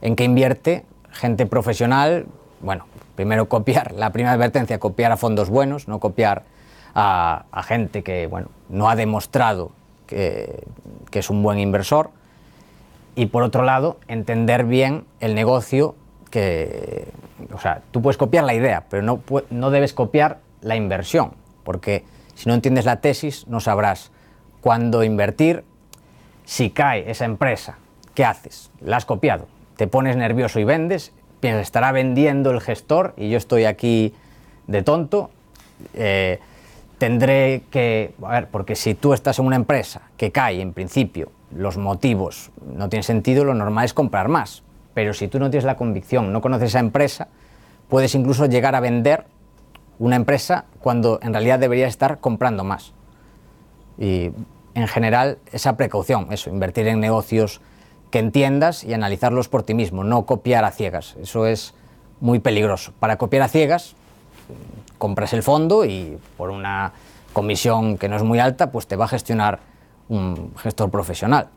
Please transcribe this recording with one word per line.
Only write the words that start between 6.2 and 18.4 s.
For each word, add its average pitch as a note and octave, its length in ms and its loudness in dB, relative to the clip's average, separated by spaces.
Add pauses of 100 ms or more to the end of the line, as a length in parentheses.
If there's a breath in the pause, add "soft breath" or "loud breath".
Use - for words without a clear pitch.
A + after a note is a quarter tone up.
a, F2+ 560 0
a F#2+ 120 -8
gente G#2+ 400 -4
que, F2+ 240 -6
bueno, F2 220 -10 (200)
no G2+ 200 0
ha A#2 60 2
demostrado G#2+ 760 0 (360)
que, - 560 -6 (460)
que G#2 100 -4
es - 100 -4
un G#2 120 0
buen G#2 180 2
inversor. G2+ 520 0 (1040 soft breath)
Y A#2 120 0
por A#2+ 160 0
otro B2 200 2
lado, C3 340 2 (100)
entender A#2 580 0
bien C3 400 2 (140)
el A2 160 -2
negocio B2+ 600 0 (340)
que, E2+ 760 -4 (460)
o G2 60 -12
sea, - 220 -2 (100)
tú A#2+ 100 -2
puedes C3+ 160 2
copiar D3 260 2